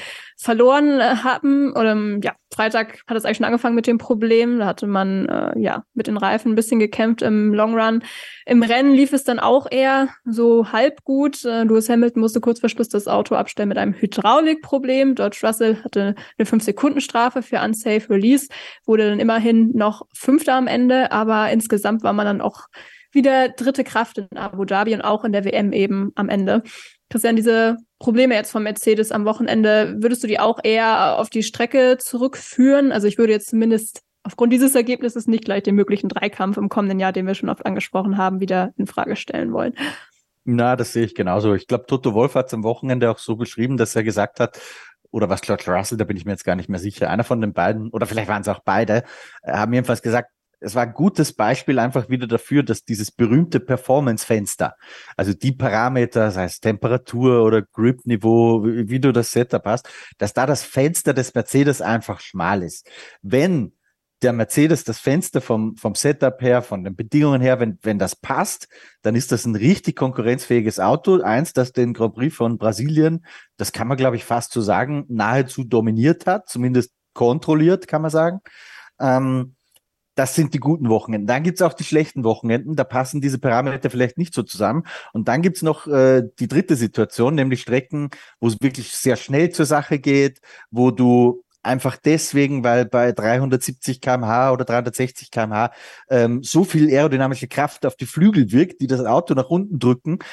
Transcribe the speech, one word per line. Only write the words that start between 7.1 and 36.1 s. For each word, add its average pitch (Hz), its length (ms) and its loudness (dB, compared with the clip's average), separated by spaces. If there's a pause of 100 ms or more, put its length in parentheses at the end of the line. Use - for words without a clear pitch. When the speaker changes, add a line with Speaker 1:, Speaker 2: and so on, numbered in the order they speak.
Speaker 1:
im 214 320 2
Long 220 240 0
Run. 226 260 2 (420)
Im 240 180 4
Rennen 254 300 4
lief 269 180 6
es 277 140 0
dann 240 140 -2
auch 269 300 2
eher 269 380 2 (160)
so 233 480 4
halb 269 320 0
gut. 277 400 0
Äh, 226 200 -2
Lewis 220 260 2
Hamilton 233 320 2
musste 220 180 2
kurz 233 220 0
vor 233 80 2
Schluss 226 180 -4
das 202 220 -4
Auto 208 260 0
abstellen 208 320 -2
mit 202 100 -2
einem 202 160 -2
Hydraulikproblem. 269 1200 2
George - 280 -4
Russell 220 400 0
hatte 202 320 -2 (220)
eine 220 80 0
Fünf-Sekunden-Strafe 240 960 0
für 220 180 -4
Unsafe 214 500 -2
Release, 233 380 4 (380)
wurde 220 160 4
dann 208 180 2
immerhin 226 540 4
noch 208 400 -2
Fünfter 277 400 2
am 254 140 2
Ende, 247 440 2
aber 220 380 0
insgesamt 220 540 0
war 202 100 0
man 208 140 0
dann 202 120 -2
auch - 260 -6 (460)
wieder 262 380 4
dritte 254 340 -2
Kraft 233 360 -4
in 196 180 -12
Abu 196 260 -6
Dhabi 202 300 0
und 208 80 -4
auch 214 220 0
in 226 80 0
der 202 120 0
W 196 60 -2
M 202 240 0
eben 196 400 0
am 202 160 -4
Ende. 202 320 2 (480)
Christian, 233 260 0
diese 226 420 2 (200)
Probleme 247 380 4
jetzt 214 160 -4
von 220 100 -4
Mercedes 220 500 0
am 208 140 -2
Wochenende, 214 720 2
würdest 233 240 0
du 240 60 -4
die 220 120 0
auch 226 240 0
eher 220 540 2
auf - 140 -4
die 220 100 -2
Strecke 254 560 2
zurückführen? 262 960 2
Also 208 160 0
ich 202 100 -2
würde 220 160 4
jetzt 208 160 -4
zumindest 226 540 0 (180)
aufgrund 240 320 0
dieses 262 220 4
Ergebnisses 240 500 -2
nicht 226 200 0
gleich 196 180 -2
den 196 100 2
möglichen 202 340 2
Dreikampf 196 500 -4